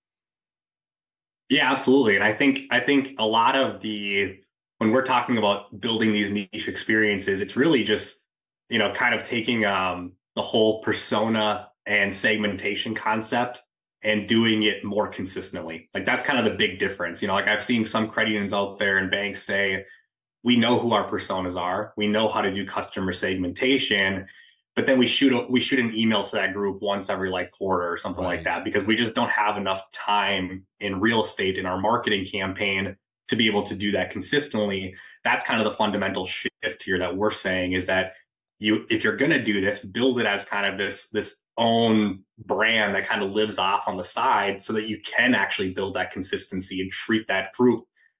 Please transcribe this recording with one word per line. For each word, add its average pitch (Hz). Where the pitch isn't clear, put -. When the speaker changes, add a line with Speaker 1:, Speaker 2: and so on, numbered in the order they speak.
Speaker 1:
Yeah, 135
absolutely. 127
And 101
I 107
think, 135
I 123
think 139
a 113
lot 113
of 110
the, 101
when 110
we're 131
talking 123
about 101
building 110
these 104
niche 101
experiences, 104
it's 101
really 135
just, 101
you 117
know, 101
kind 120
of 113
taking, 113
um, 92
the 110
whole 110
persona 107
and 101
segmentation 104
concept 113
and 104
doing 113
it 101
more 101
consistently. 90
Like, 98
that's 123
kind 139
of 110
the 92
big 98
difference. 87
You 104
know, 95
like, 101
I've 107
seen 117
some 110
credit 110
unions 101
out 101
there 98
and 95
banks 101
say, 98
"We 120
know 117
who 117
our 98
personas 92
are. 92
We 104
know 107
how 107
to 98
do 98
customer 95
segmentation," 95
but 110
then 131
we 120
shoot 135
a, 120
we 123
shoot 131
an 113
email 110
to -
that 95
group 98
once 98
every, 95
like, 90
quarter 90
or 85
something 92
like 87
Speaker 2:
Right. 82
Speaker 1:
that 87
because 98
we 110
just 113
don't 120
have 104
enough 98
time 95
in 95
real 113
estate 95
in 95
our 92
marketing 107
campaign 98
to 110
be 113
able 101
to 98
do 101
that 92
consistently. 101
That's 117
kind 117
of 104
the -
fundamental 98
shift -
here 95
that 90
we're 104
saying, 92
is 92
that 92
you, 107
if 113
you're 104
gonna 139
do 104
this, 95
build 120
it 110
as 101
kind 101
of 95
this, 95
this 104
own 113
brand 104
that 98
kind 107
of 98
lives 107
off 98
on 92
the 101
side 104
so -
that 107
you 107
can 120
actually 95
build 95
that 92
consistency 95
and 95
treat -
that 95
group 123